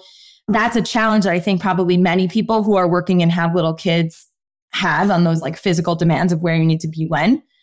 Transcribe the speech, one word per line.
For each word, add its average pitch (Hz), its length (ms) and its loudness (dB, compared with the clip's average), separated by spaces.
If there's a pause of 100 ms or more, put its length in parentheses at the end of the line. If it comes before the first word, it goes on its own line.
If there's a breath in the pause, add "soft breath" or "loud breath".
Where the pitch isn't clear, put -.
(480 loud breath)
that's 220 280 0
a 226 60 0
challenge 220 440 0
that 175 80 0
I 180 60 0
think 185 200 -2
probably 180 380 0
many 185 300 2
people 220 340 0
who 202 140 2
are 185 120 2
working 175 360 0
and 170 80 2
have 170 240 0
little 160 180 0
kids 170 540 -2 (460)
have 175 360 0
on 175 140 2
those, 165 180 0
like, 147 160 -8
physical 170 380 -2
demands 170 360 0
of 165 100 -2
where 165 140 0
you 160 80 2
need 160 180 0
to 165 60 -6
be 160 200 -6
when. 160 340 0 (220)